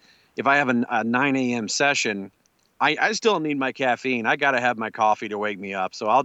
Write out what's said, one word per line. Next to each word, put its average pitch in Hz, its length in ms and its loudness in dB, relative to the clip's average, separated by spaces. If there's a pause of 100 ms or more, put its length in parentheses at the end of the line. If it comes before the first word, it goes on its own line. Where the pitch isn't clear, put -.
(380)
If 117 80 -4
I 139 100 4
have 143 140 2
a, 120 180 2
a 113 160 0
nine 131 320 2
A 127 160 0
M 113 160 -4
session, 110 600 -2 (500)
I, 147 180 2
I 185 140 0
still 208 280 0
need 151 180 -2
my 131 140 -2
caffeine. 123 520 -2
I 135 120 2
gotta 139 220 2
have 120 200 0
my 113 100 -4
coffee 107 400 0
to 104 80 -6
wake 104 220 -4
me 98 160 -8
up. 92 200 -4
So 113 120 -8
I'll, 127 180 4